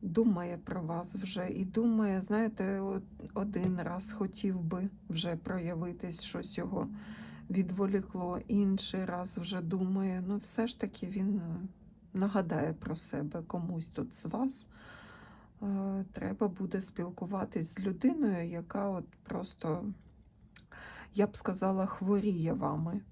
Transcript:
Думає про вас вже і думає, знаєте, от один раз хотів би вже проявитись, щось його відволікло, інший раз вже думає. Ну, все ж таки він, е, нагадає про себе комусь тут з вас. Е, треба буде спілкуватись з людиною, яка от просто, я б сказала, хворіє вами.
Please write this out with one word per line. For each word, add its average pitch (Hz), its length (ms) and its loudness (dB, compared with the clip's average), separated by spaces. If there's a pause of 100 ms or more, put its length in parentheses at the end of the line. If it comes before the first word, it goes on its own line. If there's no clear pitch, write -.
Думає 175 600 4
про 185 180 -4
вас 170 340 -2
вже 190 340 -4
і - 160 -2
думає, 220 560 4
знаєте, 202 580 0
от 196 240 -2 (300)
один 185 480 0
раз 180 300 -4
хотів 196 500 0
би 180 280 0 (200)
вже 165 260 0
проявитись, 175 840 -4
щось - 360 -4
його 180 300 -2 (640)
відволікло, 185 1000 2
інший 196 580 4
раз 180 320 -2
вже 180 240 -2
думає. 185 680 2
Ну, 202 100 2
все 226 300 0
ж - 120 -6
таки 196 280 -4
він, 196 300 2
е, 170 300 -2 (460)
нагадає 175 600 2
про 156 220 -4
себе 147 520 -2
комусь 170 420 -2
тут - 260 -4
з - 100 -6
вас. 262 420 -2 (960)
Е, 196 480 0
треба 196 360 0
буде 190 340 0
спілкуватись 180 920 -2
з - 60 -2
людиною, 190 680 4
яка 175 420 -2
от 185 160 -2 (180)
просто, 180 640 -4 (1300)
я 208 120 6
б 208 80 -2
сказала, 190 500 2
хворіє 190 680 4
вами. 160 480 0 (100)